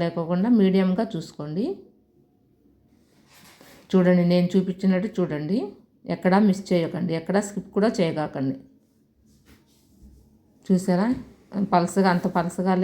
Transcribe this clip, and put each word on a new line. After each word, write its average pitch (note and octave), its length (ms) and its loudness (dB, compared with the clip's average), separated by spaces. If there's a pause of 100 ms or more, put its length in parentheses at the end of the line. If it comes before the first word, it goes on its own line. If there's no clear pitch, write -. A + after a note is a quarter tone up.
లేకోకుండా E3+ 460 -2 (120)
మీడియంగా F#3 440 2 (100)
చూసుకోండి. D#3 500 -8 (2250)
చూడండి, F3+ 420 4
నేను F3 220 4
చూపించినట్టు F#3 540 0 (100)
చూడండి, D#3 400 -2 (560)
ఎక్కడా F#3 240 2 (100)
మిస్ F#3+ 220 0
చేయకండి, E3 500 -2
ఎక్కడా F3+ 260 -2
స్కిప్ - 300 -12
కూడా G3+ 120 2 (100)
చేయకండి. D3+ 580 -2 (2000)
చూసారా, F#3 400 2 (680)
పలసగా, F3+ 420 2
అంత F3 120 -2 (100)
పలసగా F3+ 480 -2